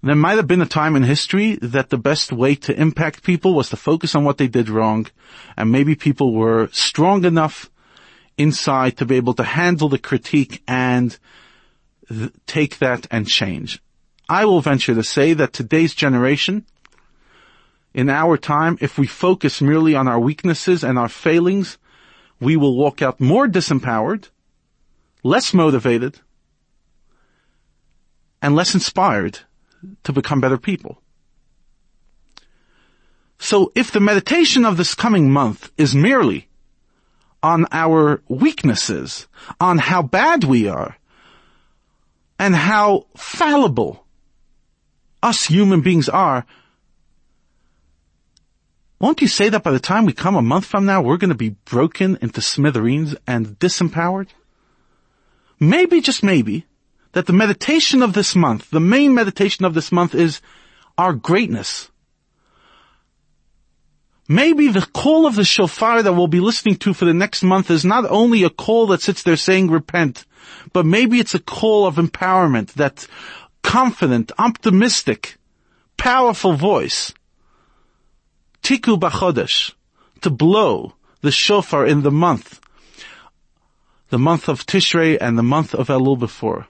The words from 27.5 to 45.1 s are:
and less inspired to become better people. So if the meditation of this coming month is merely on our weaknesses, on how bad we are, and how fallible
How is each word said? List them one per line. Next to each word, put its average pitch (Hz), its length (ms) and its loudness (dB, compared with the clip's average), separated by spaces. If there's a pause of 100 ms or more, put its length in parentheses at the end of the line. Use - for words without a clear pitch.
and 143 120 0
less 175 200 0
inspired 147 680 -2 (680)
to 147 80 -6
become 135 260 -2
better 131 180 0
people. - 440 -8 (2250)
So - 380 0
if 240 160 -2
the 214 80 -2
meditation 240 640 2
of 208 140 0
this 175 180 -4
coming 190 340 2
month 135 480 -2
is 147 160 0
merely 151 540 0 (960)
on 165 260 2
our 160 600 0
weaknesses, 120 1000 -2 (320)
on 175 180 2
how 175 240 0
bad 233 440 0
we 117 240 2
are, 71 260 -10 (1400)
and 190 160 2
how 202 520 0 (100)
fallible 226 880 -2 (1160)